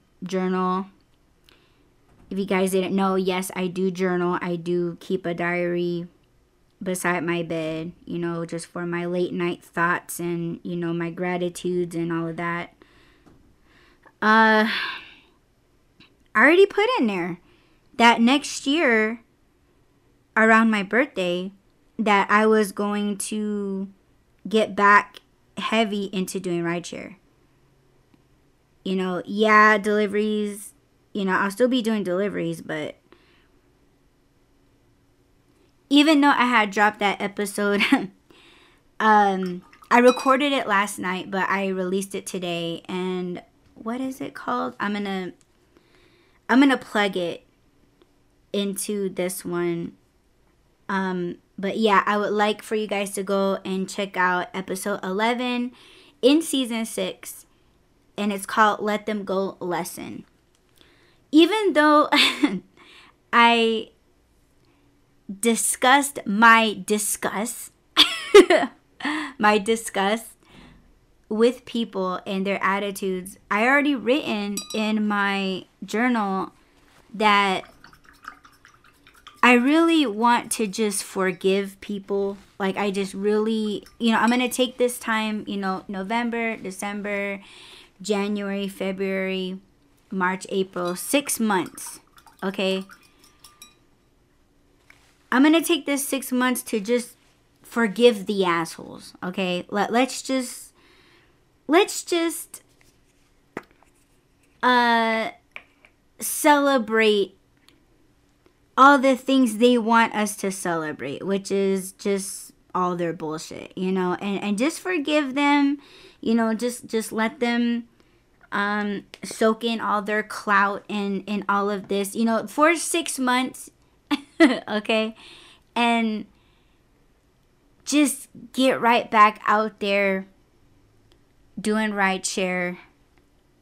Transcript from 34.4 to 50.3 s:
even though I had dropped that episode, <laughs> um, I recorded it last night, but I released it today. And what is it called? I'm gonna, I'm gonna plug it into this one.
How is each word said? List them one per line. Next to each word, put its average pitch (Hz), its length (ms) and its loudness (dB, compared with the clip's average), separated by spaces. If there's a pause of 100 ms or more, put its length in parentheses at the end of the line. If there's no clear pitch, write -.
even 285 320 6
though 285 80 6
I 247 160 4
had 220 260 2
dropped 208 280 2
that 202 220 -2
episode, 202 600 -2 (100)
<laughs> - 1080 -6
um, 196 640 2 (300)
I 233 80 6
recorded 262 540 4
it 262 140 -2
last 202 300 0
night, 185 320 -6
but 190 200 -2
I 196 180 -2
released 190 480 -4
it 190 100 -10
today. 170 600 -8
And 180 580 -6 (320)
what 233 260 -8
is 262 200 -8
it 269 120 -12
called? 247 460 -6
I'm 202 140 -4
gonna, 196 400 -6 (1160)
I'm 233 100 6
gonna 269 180 6
plug 202 400 -2
it 170 280 -6 (1080)
into 202 560 -4
this 185 360 -6
one. 175 480 -4 (920)